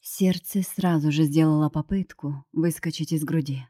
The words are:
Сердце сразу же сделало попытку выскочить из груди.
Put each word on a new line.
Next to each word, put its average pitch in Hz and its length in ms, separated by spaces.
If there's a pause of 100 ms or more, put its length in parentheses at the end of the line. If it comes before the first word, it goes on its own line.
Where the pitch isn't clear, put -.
Сердце 185 600
сразу 165 500
же 151 120
сделало 151 460
попытку 151 800
выскочить 160 600
из 160 120
груди. 143 460